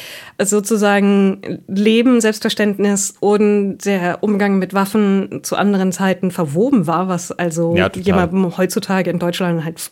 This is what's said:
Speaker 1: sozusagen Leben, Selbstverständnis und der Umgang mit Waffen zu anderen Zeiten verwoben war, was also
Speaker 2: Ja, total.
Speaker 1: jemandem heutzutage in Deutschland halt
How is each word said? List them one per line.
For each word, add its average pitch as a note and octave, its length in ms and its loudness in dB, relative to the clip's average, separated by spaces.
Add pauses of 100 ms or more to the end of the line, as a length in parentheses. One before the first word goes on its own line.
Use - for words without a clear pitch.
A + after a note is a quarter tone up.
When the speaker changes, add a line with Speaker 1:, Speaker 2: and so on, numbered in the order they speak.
(500)
Speaker 1:
sozusagen G3+ 1160 2
Leben, A3+ 540 4
Selbstverständnis G#3 1000 0
und G#3 640 2
der F3+ 380 -2
Umgang G3+ 360 2
mit F#3 160 -2
Waffen G3 680 0
zu - 140 -6
anderen F#3+ 360 2
Zeiten F#3 380 -2
verwoben F3+ 560 0
war, E3+ 220 -2
was F3 240 -6
also E3+ 440 -2
Speaker 2:
Ja, F3+ 120 -2
total. F#3+ 180 -10
Speaker 1:
jemandem F3+ 500 0
heutzutage F#3 540 -2
in F3 80 -2
Deutschland F3 460 -2
halt E3 280 -12